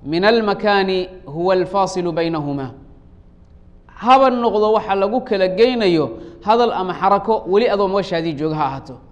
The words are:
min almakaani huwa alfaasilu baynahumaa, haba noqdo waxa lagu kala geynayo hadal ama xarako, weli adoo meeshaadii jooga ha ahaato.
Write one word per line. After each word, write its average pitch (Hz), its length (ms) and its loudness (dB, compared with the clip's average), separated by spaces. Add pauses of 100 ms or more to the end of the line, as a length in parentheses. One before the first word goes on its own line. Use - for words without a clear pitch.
min 165 200 -2
almakaani 202 720 2 (260)
huwa 170 280 -2
alfaasilu 180 580 -2
baynahumaa, 147 600 -4 (1300)
haba 262 280 6
noqdo 226 440 0
waxa 196 220 0
lagu 208 260 0
kala 190 260 0
geynayo 190 580 2 (400)
hadal 233 280 4
ama 180 200 -4
xarako, 196 540 0
weli 208 220 4
adoo 202 180 0
meeshaadii 180 460 -2
jooga 156 220 -4
ha 151 100 -2
ahaato. 135 300 -10 (160)